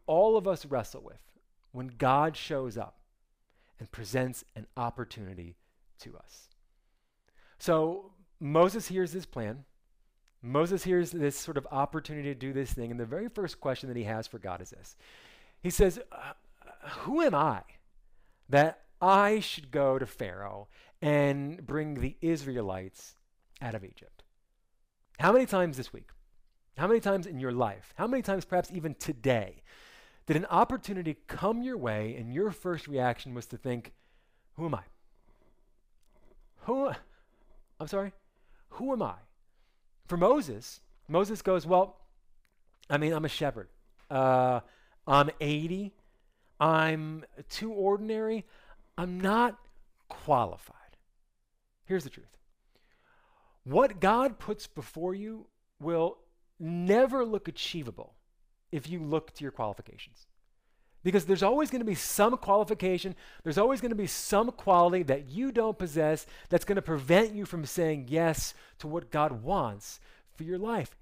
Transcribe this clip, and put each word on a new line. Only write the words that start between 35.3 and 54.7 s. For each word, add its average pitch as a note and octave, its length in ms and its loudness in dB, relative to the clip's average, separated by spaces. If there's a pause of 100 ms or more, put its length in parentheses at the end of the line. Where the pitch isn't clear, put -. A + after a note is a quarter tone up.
Who, C4 300 -2 (880)
I'm D#3 80 -8
sorry, G3 240 -4 (580)
who C4+ 220 -6
am A3+ 100 -2
I?" F#2+ 140 -6 (880)
For F3 100 -4
Moses, F3 640 2 (280)
Moses F#3+ 340 0
goes, F3+ 240 2
"Well, F3+ 340 4 (880)
I C#3+ 100 4
mean, D3+ 140 2
I'm D#3 120 -2
a D3 40 0
shepherd. B2 400 -4 (420)
Uh, B2+ 500 4 (460)
I'm C#3+ 240 6 (100)
eighty. E3 540 -4 (640)
I'm D#3+ 680 2 (240)
too A3 240 -8
ordinary. G#3+ 760 -2 (520)
I'm F3+ 220 -4
not A3 380 2 (500)
qualified." - 880 -4 (880)
Here's F#3 200 -2
the C3+ 60 -12
truth. - 260 -20 (1300)
What F#3+ 380 2
God A#3 400 4
puts - 260 -8
before E3 480 -8